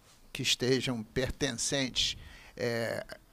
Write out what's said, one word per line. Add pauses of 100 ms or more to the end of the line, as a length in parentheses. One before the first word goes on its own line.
(340)
que
estejam
pertencentes, (380)
é, (280)